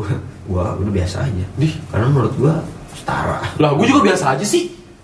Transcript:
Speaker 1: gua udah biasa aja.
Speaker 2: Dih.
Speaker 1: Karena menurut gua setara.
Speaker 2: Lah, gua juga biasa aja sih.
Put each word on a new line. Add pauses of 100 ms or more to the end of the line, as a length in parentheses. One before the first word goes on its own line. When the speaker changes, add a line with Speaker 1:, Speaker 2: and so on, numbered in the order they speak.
(440)
Speaker 1:
gua
udah
biasa
aja. (100)
Speaker 2:
Dih. (140)
Speaker 1:
Karena
menurut
gua (380)
setara. (180)
Speaker 2:
Lah,
gua
juga
biasa
aja
sih. (380)